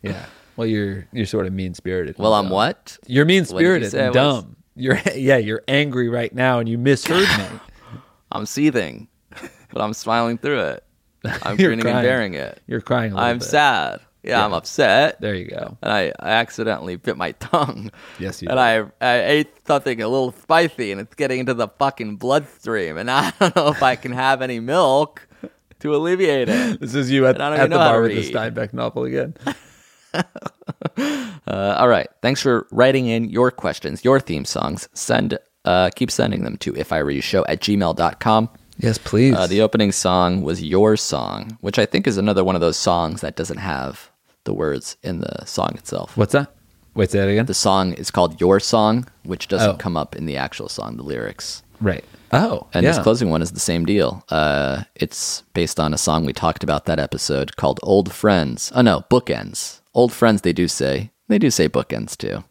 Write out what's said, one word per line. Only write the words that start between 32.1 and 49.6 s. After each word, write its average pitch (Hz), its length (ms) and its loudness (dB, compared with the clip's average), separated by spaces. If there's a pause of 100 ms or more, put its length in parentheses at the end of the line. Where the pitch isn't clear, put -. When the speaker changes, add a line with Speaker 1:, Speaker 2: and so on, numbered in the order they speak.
Speaker 2:
Thanks 131 180 0
for 120 300 2
writing 131 360 4
in 113 220 0
your 123 220 2
questions, - 520 -6
your 131 160 6
theme 80 260 -6
songs. - 480 -6
Send, - 440 -2 (280)
uh, 92 300 4
keep 123 140 -2
sending 95 340 -2
them - 140 -6
to - 180 -8
if - 160 -6
I 78 120 0
were 71 80 -2
you 69 100 -2
show - 240 0
at 78 160 -2
gmail 98 360 2
dot 82 220 0
com. 110 300 2 (280)
Speaker 1:
Yes, 113 200 0
please. 123 380 4
Speaker 2:
Uh, 92 100 2
the 101 160 2
opening 107 300 2
song 90 500 2
was 82 220 -4
Your 101 340 4
Song, 60 640 -6
which - 160 -4
I 107 80 4
think - 220 0
is 104 100 0
another 95 260 2
one 92 120 2
of 82 60 0
those 82 160 2
songs 85 440 0
that 76 140 -8
doesn't 82 220 -6
have 67 520 -8 (360)
the 52 80 -4
words 73 500 -6
in 87 160 -6
the - 260 -8
song - 300 -4
itself. - 420 -8
Speaker 1:
What's 107 160 2
that? 143 180 0 (440)
Wait, 104 160 0
say 98 80 2
that 98 100 2
again? 107 160 2
Speaker 2:
The 101 80 -4
song 95 400 2
is - 160 -8
called 85 320 2
Your 95 180 6
Song, 113 460 2 (180)
which 87 240 -8
doesn't 101 220 2